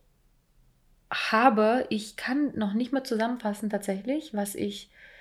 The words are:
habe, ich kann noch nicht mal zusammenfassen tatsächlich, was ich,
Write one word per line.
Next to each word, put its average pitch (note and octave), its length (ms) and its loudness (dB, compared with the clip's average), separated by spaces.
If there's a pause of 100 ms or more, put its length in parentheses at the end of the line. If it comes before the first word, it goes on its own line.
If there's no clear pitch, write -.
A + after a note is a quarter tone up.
(1120)
habe, A3 800 4
ich G#3 260 -4
kann C#4 400 0
noch G#3 180 0
nicht B3 180 -2
mal C4+ 120 0
zusammenfassen A3 640 -2
tatsächlich, G3+ 640 -4
was G3+ 200 -2
ich, G3+ 360 -6 (300)